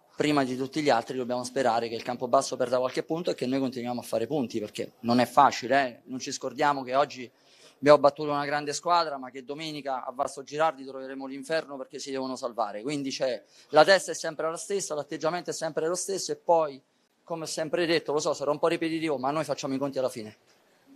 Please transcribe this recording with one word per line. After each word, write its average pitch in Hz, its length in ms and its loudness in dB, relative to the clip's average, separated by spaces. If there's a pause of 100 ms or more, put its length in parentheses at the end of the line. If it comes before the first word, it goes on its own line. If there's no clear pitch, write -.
(160)
prima 147 280 2
di 127 140 -2
tutti 135 240 -4
gli 147 80 2
altri, 120 260 2
dobbiamo 123 280 -4
sperare 117 460 0
che 110 40 -8
il 113 80 -6
Campobasso 127 560 0
perda 127 220 0
qualche 127 240 -2
punto 170 260 -4
e 170 60 -2
che 143 100 -4
noi 131 140 0
continuiamo 123 400 -4
a 110 40 -8
fare 113 220 -2
punti, 120 340 -2
perché - 420 -8
non 120 180 4
è 120 80 4
facile, 131 600 4
eh? 117 180 -14
Non 131 120 -10
ci 135 140 -10
scordiamo 135 500 0
che 123 140 -4
oggi 127 340 0 (460)
abbiamo 143 240 8
battuto 147 320 2
una 143 140 0
grande 143 280 -2
squadra, 160 460 2
ma 127 100 -12
che 131 140 -14
domenica 139 600 -6
a 135 80 -10
Vasto 131 300 -4
Girardi 147 440 -2
troveremo 135 420 -10
l'inferno, 139 500 -6
perché 131 220 -12
si 139 100 -10
devono 131 260 -4
salvare. 110 460 -4
Quindi 135 300 -4
c'è, 127 320 -4 (260)
la 151 140 10
testa 185 260 4
è 160 60 -6
sempre 160 340 -6
la 165 80 -6
stessa, 180 380 -6
l'atteggiamento 160 560 -4
è - 20 -4
sempre 160 340 -2
lo 175 60 0
stesso, 180 380 -4
e 147 60 -6
poi, 156 440 2 (420)
come 165 200 -8
ho 151 40 -8
sempre 165 380 -2
detto, 160 260 2
lo 147 80 2
so, 156 140 0
sarò 139 180 0
un 151 80 -2
po' 165 100 2
ripetitivo, 160 500 -2
ma 127 100 -2
noi 156 140 0
facciamo 139 320 -4
i - 20 0
conti 135 220 -4
alla 127 100 2
fine. 107 280 -12 (580)